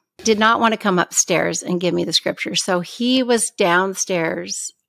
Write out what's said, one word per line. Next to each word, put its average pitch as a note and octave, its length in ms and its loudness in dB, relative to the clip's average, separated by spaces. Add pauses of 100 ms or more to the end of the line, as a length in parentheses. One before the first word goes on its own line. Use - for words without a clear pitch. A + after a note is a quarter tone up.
(240)
did A3 160 2
not A3+ 220 4
want A3+ 120 2
to G#3+ 40 -2
come F#3 220 2
upstairs E3+ 640 0
and F3+ 180 -2
give F3 120 0
me F3 120 0
the E3 80 -6
scripture. - 420 -4
So F3+ 260 0
he B3 420 0
was A#3 260 0
downstairs F3+ 1080 0 (340)